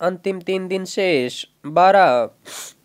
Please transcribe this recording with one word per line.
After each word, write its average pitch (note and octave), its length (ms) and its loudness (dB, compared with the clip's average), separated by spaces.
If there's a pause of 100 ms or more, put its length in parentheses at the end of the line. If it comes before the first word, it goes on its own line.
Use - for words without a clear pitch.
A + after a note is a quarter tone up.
अंतिम F#3 400 -6
तीन F#3 260 -6
दिन F#3 180 -6
शेष, E3 600 -2 (220)
बारह। D#3+ 640 4 (560)